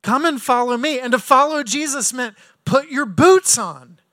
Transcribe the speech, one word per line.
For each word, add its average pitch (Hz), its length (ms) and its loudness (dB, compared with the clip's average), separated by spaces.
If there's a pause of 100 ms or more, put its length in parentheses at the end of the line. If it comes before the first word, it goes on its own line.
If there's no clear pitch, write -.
Come 262 220 0
and 302 180 -2
follow 247 340 0
me." 269 220 -4
And 247 140 -4
to 254 60 0
follow 285 440 2
Jesus 277 500 -6
meant 247 240 -8 (280)
put 277 240 0
your 285 180 -4
boots 320 520 4
on. 165 420 -12 (120)